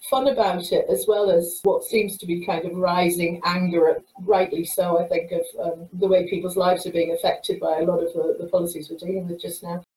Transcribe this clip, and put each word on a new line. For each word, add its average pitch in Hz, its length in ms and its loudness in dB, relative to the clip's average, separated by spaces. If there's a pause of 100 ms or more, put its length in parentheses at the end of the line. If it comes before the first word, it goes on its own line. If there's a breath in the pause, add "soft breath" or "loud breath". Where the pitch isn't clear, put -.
fun 262 200 2
about 185 420 0
it, 170 180 2
as 196 160 0
well 208 240 4
as 175 340 2
what - 200 2
seems 208 340 -2
to - 80 -16
be 175 200 -4
kind 165 180 -2
of 175 140 -6
rising 175 640 0
anger, 175 460 4
at, - 140 0 (200)
rightly 180 400 2
so, 175 340 0
I 170 120 2
think, 170 240 -2
of, 170 120 -2 (200)
um, 170 240 -6 (120)
the 190 60 2
way 185 220 4
people's 180 260 -4
lives 180 300 2
are 170 140 -6
being 165 120 2
affected - 480 -2
by 160 200 0
a 160 40 2
lot 170 200 2
of 165 100 -2
the, 160 260 0
the 170 80 -8
policies 170 420 -2
we're 165 160 -10
dealing 185 220 -4
with 170 140 -8
just - 220 -12
now. 175 200 -8 (140)